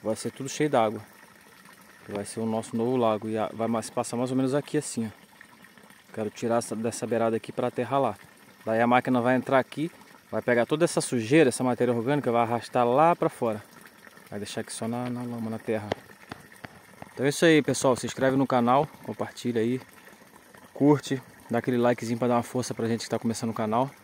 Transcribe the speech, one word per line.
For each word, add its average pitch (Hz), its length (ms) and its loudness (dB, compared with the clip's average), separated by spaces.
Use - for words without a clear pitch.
Vai 107 140 -2
ser - 160 -8
tudo 135 160 -10
cheio 151 200 -2
d'água. 113 320 2
Vai 101 160 -6
ser - 160 -8
o 113 60 -2
nosso 110 300 -4
novo 120 200 0
lago. 110 320 2
E 110 100 -4
a, 107 160 -2
vai 113 140 -2
mais, 113 200 -2
passar - 280 -4
mais 123 160 -2
ou 131 40 -2
menos 131 160 0
aqui 143 240 -2
assim, 120 300 -4
ó. - 160 -14
Quero 107 160 -6
tirar 117 280 -2
essa, 117 180 -2
dessa 113 320 -4
beirada 113 300 0
aqui - 160 -8
pra 123 180 -2
terra 127 280 -2
lá. 120 180 0
Daí 110 160 2
a 120 40 4
máquina 123 340 4
vai 123 160 2
entrar 127 240 2
aqui, 147 300 -6
vai 110 140 -4
pegar 120 240 2
toda 156 180 0
essa 170 160 0
sujeira, 131 500 4
essa - 120 -6
matéria 123 320 0
orgânica, 131 380 0
vai 117 100 4
arrastar 117 420 0
lá 147 300 4
pra 165 140 -2
fora. 110 340 -4
Vai 107 120 -8
deixar 107 220 -8
aqui - 100 -12
só 113 160 -6
na, 123 200 -6
na 123 140 -8
lama, 117 260 -8
na 110 100 -6
terra. 110 300 -4
Então 123 100 -2
é 135 40 4
isso 143 160 2
aí, 160 180 8
pessoal. 131 320 2
Se 113 100 -4
inscreve 131 320 0
no 135 100 2
canal, 127 420 4
compartilha 113 560 -4
aí, 123 200 -2
curte, 135 480 2
dá 117 120 0
aquele 123 180 0
likezinho 120 400 0
pra 123 80 0
dar 120 80 2
uma 120 80 2
força 123 320 -6
pra 113 140 -2
gente 113 160 -2
que - 40 -12
tá 113 120 -2
começando 113 300 -4
o 107 40 -8
canal. 113 340 0